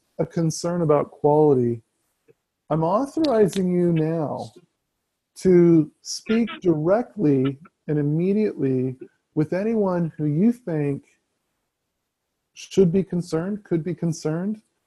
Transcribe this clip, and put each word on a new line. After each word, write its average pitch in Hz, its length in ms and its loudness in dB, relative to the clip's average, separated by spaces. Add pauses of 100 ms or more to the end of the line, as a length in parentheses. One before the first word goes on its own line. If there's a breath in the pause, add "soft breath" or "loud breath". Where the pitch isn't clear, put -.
(200)
a 165 60 -4
concern 170 560 -4
about 151 300 2
quality, 143 720 2 (880)
I'm 160 140 -2
authorizing 214 880 0
you 175 200 2
now 156 600 -4 (840)
to 170 540 6 (100)
speak 220 480 -4 (120)
directly 156 960 0 (300)
and 151 120 -2
immediately 147 960 -2 (400)
with 151 180 -2
anyone 185 640 -2
who 151 80 -4
you 160 260 2
think 147 520 -4 (1500)
should - 380 0
be 190 120 0
concerned, 175 600 -6
could 165 200 -4
be 170 120 -6
concerned, 170 640 -6 (260)